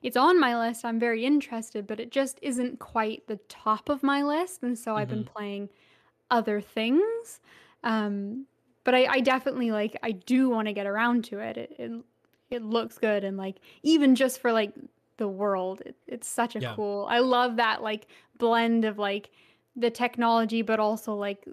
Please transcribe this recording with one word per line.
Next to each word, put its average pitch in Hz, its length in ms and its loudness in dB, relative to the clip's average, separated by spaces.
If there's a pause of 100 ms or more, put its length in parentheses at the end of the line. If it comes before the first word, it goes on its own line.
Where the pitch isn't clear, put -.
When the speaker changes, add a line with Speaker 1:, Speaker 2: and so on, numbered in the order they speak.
Speaker 1:
it's 247 140 -4
on 330 240 6
my 240 180 4
list. 233 260 -2
I'm 226 160 -2
very 233 240 0
interested, 233 600 0
but 214 140 -6
it 240 100 -10
just 269 320 -2
isn't 247 380 -4
quite 220 480 -4
the 220 80 -6 (120)
top - 400 -2
of 285 140 -2
my 277 200 2
list, 311 400 -2
and 247 160 -4
so 220 180 -4
I've 214 120 -2
been 214 160 -4
Speaker 2:
Mm-hmm. - 0 -
Speaker 1:
playing 202 460 -8 (600)
other 220 300 2
things. 370 800 0 (440)
Um, 214 640 -4 (380)
but 254 100 4
I, 254 120 6
I 262 140 2
definitely, 254 500 0
like, 214 320 -2
I 226 100 -4
do 254 380 2
wanna 220 220 0
get 202 140 -4
around 226 400 2
to 202 140 -10
it. 226 180 -8
It, 302 200 -12
it, 233 260 -10 (460)
it 240 120 -6
looks 226 360 -4
good, 208 260 0
and, 196 120 -4
like, 190 240 -8 (220)
even 285 320 6
just 254 260 2
for, 240 120 2
like, 214 220 0 (440)
the 214 100 -2
world, 190 560 -2
it, - 120 -16 (100)
it's 240 220 -10
such 233 280 -2
a 214 40 -6
Speaker 2:
Yeah. 113 160 -6
Speaker 1:
cool, 202 320 -4
I 240 120 2
love 247 360 2
that, 226 260 0
like, 214 240 -6 (320)
blend 233 460 4
of, 208 140 -2
like, 202 320 -4 (460)
the 233 140 0
technology, 233 720 0
but 220 180 0
also, 214 340 -2
like, 202 380 -6